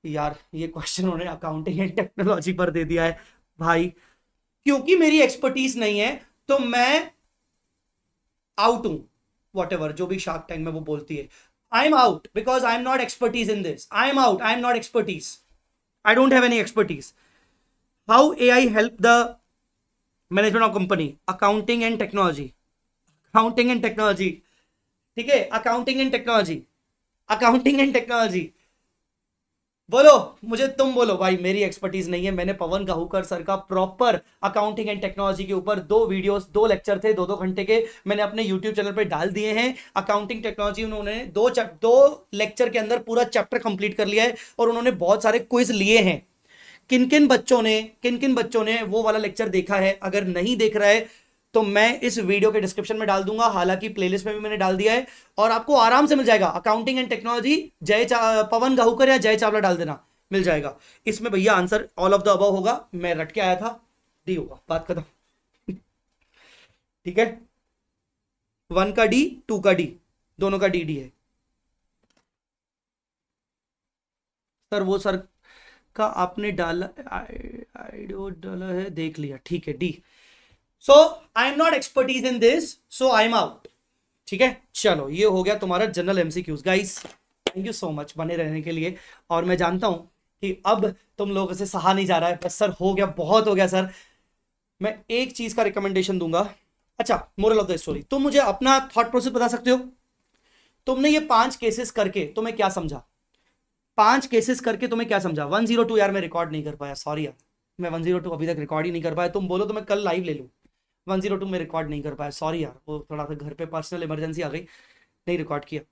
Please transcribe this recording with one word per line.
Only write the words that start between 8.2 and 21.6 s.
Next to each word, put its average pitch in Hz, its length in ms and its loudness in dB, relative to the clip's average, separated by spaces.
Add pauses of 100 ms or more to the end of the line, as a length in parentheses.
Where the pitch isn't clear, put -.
आउट 233 280 2
हूं। 156 120 -4 (560)
Whatever, 175 380 -4
जो 175 140 -6
भी 190 120 -6
Shark 160 240 -8
Tank 165 160 -12
में 160 140 -8
वो 160 80 -8
बोलती 151 360 -8
है, 139 120 -12 (440)
I 240 120 2
am 311 100 4
out 240 320 2 (100)
because 254 280 0
I 233 100 0
am 247 100 -4
not 254 200 0
expertise 226 460 -4
in 208 120 -2
this। 156 320 -8
I 240 160 2
am 269 80 0
out, 214 240 2
I 220 120 0
am 247 100 -4
not 240 160 0
expertise, 196 500 -6 (760)
I 214 100 6
don't 262 180 6
have 247 180 4
any 233 140 2
expertise। - 480 -4 (960)
How 240 160 8 (100)
A 247 160 4
I 247 180 6
help 220 320 0
the 233 140 6 (1160)
management 208 340 2
of 202 100 0
company? 185 340 -2 (200)
Accounting 208 540 0